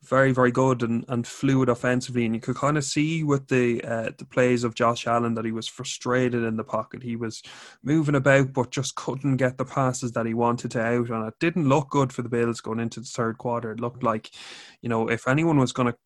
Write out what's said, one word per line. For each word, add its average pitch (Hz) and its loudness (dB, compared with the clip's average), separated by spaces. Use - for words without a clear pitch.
very, 135 4
very 123 4
good 127 2
and, 117 -2
and 120 -2
fluid 131 2
offensively. 123 0
And 113 -2
you 113 -6
could - -6
kinda 147 0
see 156 -2
with 139 0
the, 123 2
uh, 113 -4
the - -14
plays 123 2
of 113 -2
Josh 120 2
Allen 117 2
that 113 -4
he 113 -4
was 113 -6
frustrated 123 -2
in 113 -2
the 110 -4
pocket. 113 -6
He 117 -6
was 113 -8
moving 147 2
about, 135 6
but 127 -2
just - -4
couldn't 135 -2
get 127 0
the 131 -2
passes 127 -2
that 117 -2
he 113 -2
wanted 120 0
to 120 -2
out. 120 0
And 113 -4
it 110 -10
didn't 165 2
look 139 4
good 135 2
for - -6
the 117 -4
Bills 117 0
going 110 -4
into 113 -6
the 113 -14
third 113 -4
quarter. 117 -4
It 110 -10
looked 120 -8
like, 113 -2
you 117 -6
know, 113 0
if 117 -2
anyone 151 4
was 127 4
gonna 123 0